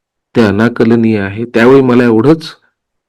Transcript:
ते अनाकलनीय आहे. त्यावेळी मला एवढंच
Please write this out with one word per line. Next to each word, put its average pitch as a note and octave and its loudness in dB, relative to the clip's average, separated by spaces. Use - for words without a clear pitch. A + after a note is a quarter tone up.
ते A#2+ 0
अनाकलनीय A2+ 0
आहे. G2+ -8
त्यावेळी B2 2
मला B2 0
एवढंच B2 0